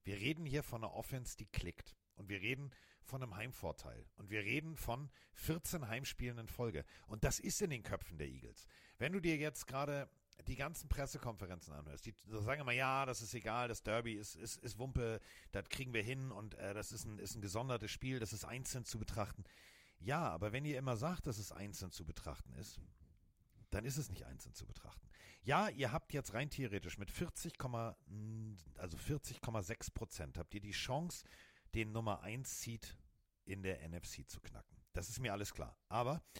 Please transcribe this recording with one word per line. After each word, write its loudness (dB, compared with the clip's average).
Wir 0
reden 2
hier 2
von -4
einer -2
Offense, -4
die -6
klickt. -2
Und -12
wir 2
reden 0
von -4
einem -4
Heimvorteil. -4
Und -12
wir 2
reden 2
von -2
vierzehn 0
Heimspielen 0
in -6
Folge. 2
Und 0
das 6
ist 2
in 4
den 0
Köpfen -2
der 0
Eagles. -10
Wenn 4
du 4
dir 6
jetzt 0
gerade 2
die 2
ganzen -2
Pressekonferenzen 0
anhörst, -8
die -8
sagen 2
immer, 2
ja, 6
das 0
ist -6
egal, 2
das -2
Derby 4
ist, -6
ist, -6
ist -6
Wumpe, 2
das -2
kriegen -2
wir 6
hin 0
und, -6
äh, -2
das -2
ist -4
ein, -4
ist -4
ein -4
gesondertes 2
Spiel, 0
das 0
ist -4
einzeln -2
zu -2
betrachten. 0
Ja, 4
aber 2
wenn 2
ihr 2
immer 4
sagt, 2
dass 2
es -4
einzeln -4
zu -8
betrachten -6
ist, -6
dann 2
ist 0
es -2
nicht -6
einzeln -10
zu -8
betrachten. -12
Ja, 8
ihr 4
habt 0
jetzt 0
rein 2
theoretisch 0
mit -4
vierzig, -2
also -2
vierzig 0
Komma 2
sechs -2
Prozent -4
habt -2
ihr -2
die -6
Chance, 0
den 4
Nummer 4
eins -2
Seed -4
in -2
der 2
N -4
F -4
C -6
zu -10
knacken. -12
Das 0
ist -4
mir 4
alles 0
klar. -6
Aber 4